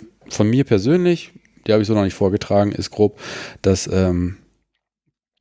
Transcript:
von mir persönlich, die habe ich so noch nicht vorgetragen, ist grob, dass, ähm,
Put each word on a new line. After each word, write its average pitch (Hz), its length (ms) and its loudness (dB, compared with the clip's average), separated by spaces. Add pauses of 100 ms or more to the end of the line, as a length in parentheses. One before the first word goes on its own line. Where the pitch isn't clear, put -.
(300)
von 104 200 0
mir 131 140 2
persönlich, 165 680 0 (360)
die 110 60 2
habe 107 80 4
ich 101 60 -2
so 113 60 0
noch 104 100 2
nicht 95 100 -2
vorgetragen, 101 580 0
ist - 200 -8
grob, 104 280 0 (420)
dass, 95 300 0
ähm, 90 460 0 (1040)